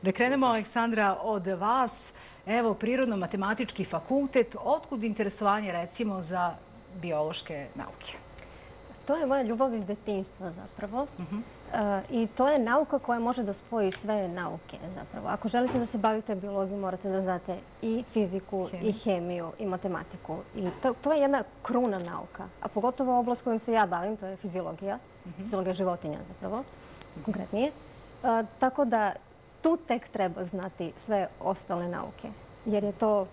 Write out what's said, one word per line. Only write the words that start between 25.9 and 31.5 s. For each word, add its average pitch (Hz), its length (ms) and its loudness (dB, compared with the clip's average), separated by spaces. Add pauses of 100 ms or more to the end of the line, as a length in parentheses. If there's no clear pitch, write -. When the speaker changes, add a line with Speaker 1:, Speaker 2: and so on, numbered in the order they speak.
Speaker 3:
zapravo, 190 320 -6 (520)
Speaker 1:
Mhm. 160 140 -14
Speaker 3:
konkretnije. 202 440 0
E, 302 40 0 (880)
tako 262 260 4
da 214 260 4 (480)
tu 330 180 6
tek 247 320 0
treba 185 340 0
znati 180 540 -4
sve 202 300 2 (120)
ostale 175 480 0